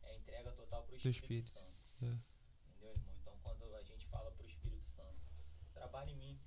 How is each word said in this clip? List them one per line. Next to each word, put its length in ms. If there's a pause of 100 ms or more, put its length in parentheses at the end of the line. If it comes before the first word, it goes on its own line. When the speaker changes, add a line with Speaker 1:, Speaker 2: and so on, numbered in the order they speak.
Speaker 1:
é 80
a 60
entrega 340
total 320
pro 80
Speaker 2:
Do 60 (120)
Speaker 1:
Espírito 140
Speaker 2:
Espírito. 260
Speaker 1:
Santo. 220 (300)
Speaker 2:
É. 40 (640)
Speaker 1:
Entendeu, 260
irmão? 260
Então, 220
quando 320
a 80
gente 240
fala 240
pro 160
Espírito 360
Santo, 380 (520)
"Trabalhe 400
em 40
mim 300